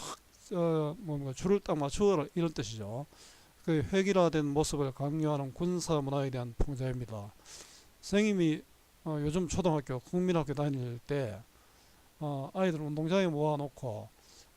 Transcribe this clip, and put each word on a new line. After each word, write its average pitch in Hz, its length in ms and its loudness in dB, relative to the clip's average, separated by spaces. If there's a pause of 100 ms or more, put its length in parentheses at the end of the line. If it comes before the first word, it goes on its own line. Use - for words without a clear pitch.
(540)
어, 160 460 0
뭡니까, 143 340 -4
줄을 190 260 2
딱 180 180 -2
맞추어라, 156 560 2
이런 170 200 0
뜻이죠. 110 540 -6 (580)
그 156 260 2
획일화된 185 540 4
모습을 143 480 0
강요하는 147 600 -2
군사 170 460 0
문화에 139 300 -2
대한 120 280 -6
풍자입니다. 123 760 -2 (640)
선생님이, 185 640 2 (420)
어, 156 160 -4
요즘 151 300 0
초등학교, 151 500 0
국민학교 170 540 0
다닐 135 460 -2
때, 117 440 -4 (760)
어, 143 340 -6
아이들 180 280 0
운동장에 156 460 2
모아놓고, 143 840 -2 (480)